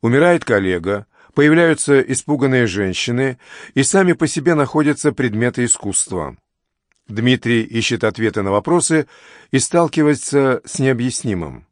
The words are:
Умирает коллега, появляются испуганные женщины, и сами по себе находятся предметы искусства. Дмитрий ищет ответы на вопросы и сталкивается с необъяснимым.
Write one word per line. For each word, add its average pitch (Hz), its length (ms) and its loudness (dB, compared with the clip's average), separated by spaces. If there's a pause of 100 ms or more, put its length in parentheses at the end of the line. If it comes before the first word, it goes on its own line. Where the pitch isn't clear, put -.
Умирает 156 420 2
коллега, 98 640 -2 (300)
появляются 151 640 4
испуганные 131 640 0
женщины, 113 720 -4 (380)
и 131 80 2
сами 185 300 2
по 160 140 -2
себе 165 280 0
находятся 147 580 0
предметы 120 520 -2
искусства. 92 720 -4 (720)
Дмитрий 117 540 0
ищет 110 420 -4
ответы 110 380 -2
на 98 100 -2
вопросы 160 560 0 (440)
и 135 80 2
сталкивается 143 1040 2
с - 140 -12
необъяснимым. 117 920 -2